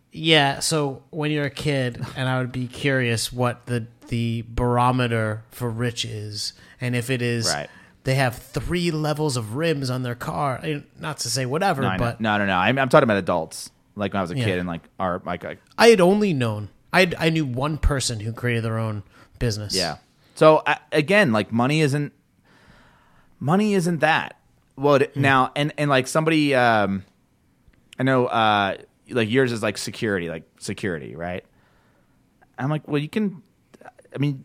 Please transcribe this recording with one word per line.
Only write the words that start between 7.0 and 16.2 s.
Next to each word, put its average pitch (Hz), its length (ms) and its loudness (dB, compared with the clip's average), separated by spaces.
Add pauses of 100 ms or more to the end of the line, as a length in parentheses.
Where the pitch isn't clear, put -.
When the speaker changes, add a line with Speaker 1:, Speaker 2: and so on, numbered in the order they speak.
Speaker 1:
it 123 120 -2
is 117 300 0
Speaker 2:
Right. 73 160 -6 (360)
Speaker 1:
they 131 100 2
have 131 220 0
three 165 560 -2
levels 151 440 -2
of 110 200 -6
rims 143 340 -2
on 127 140 -4
their 120 100 -4
car. 147 480 -4
I, 147 220 -6 (160)
not 156 180 -10
to - 100 -6
say 127 160 -2
whatever, 156 380 0
Speaker 2:
No, 98 60 2
I 92 80 0
know. 120 80 0
Speaker 1:
but 117 160 -4
Speaker 2:
No, 107 180 2
no, 101 80 0
no. 95 100 2
I'm, 110 220 4
I'm 135 100 0
talking 151 140 8
about 110 140 4
adults. 87 520 -2 (280)
Like, 101 160 -4
when 101 60 -2
I 98 40 0
was 85 80 -4
a 127 60 -6
Speaker 1:
Yeah. 123 80 -2
Speaker 2:
kid 92 160 0
and, 90 80 -4
like, 85 140 -8 (180)
our, 90 260 -2
like, 87 180 -6
I 80 140 -12 (180)
Speaker 1:
I 226 120 8
had 226 120 8
only 196 320 4